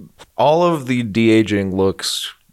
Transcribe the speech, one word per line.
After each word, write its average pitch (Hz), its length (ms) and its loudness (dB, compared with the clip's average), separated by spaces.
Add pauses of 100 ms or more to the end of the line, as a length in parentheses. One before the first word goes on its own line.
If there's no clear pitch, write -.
(380)
all 151 260 2
of 160 240 0
the 123 160 -2
de-aging 104 680 2
looks - 600 -4 (200)